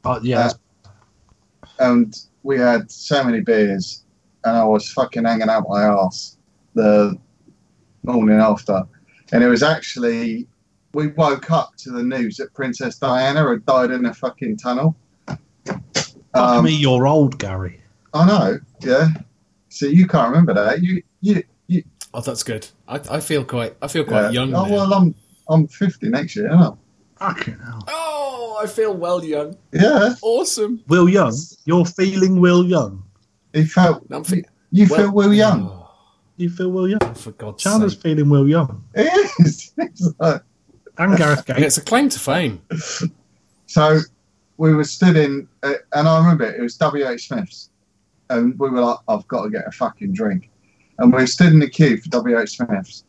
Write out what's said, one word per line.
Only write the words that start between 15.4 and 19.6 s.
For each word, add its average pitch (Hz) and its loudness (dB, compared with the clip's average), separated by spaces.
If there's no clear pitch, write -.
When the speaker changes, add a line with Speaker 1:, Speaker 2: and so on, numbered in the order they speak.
Speaker 2:
Um, 123 4
Speaker 1:
me, 160 2
you're 131 2
old, 143 2
Gary. 95 -10
Speaker 2:
I 160 4
know, 190 2
yeah. 135 2